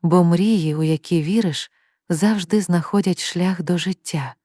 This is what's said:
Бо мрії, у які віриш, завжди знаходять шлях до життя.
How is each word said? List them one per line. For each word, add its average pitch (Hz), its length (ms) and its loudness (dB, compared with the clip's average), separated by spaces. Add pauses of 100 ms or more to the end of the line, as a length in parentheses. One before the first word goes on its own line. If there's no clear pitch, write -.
Бо 175 200 4
мрії, 170 520 2
у 160 80 -2
які 160 380 0
віриш, 180 500 -2 (380)
завжди 202 520 0
знаходять 180 600 0
шлях 180 400 -2
до 170 160 -2
життя. 156 680 -6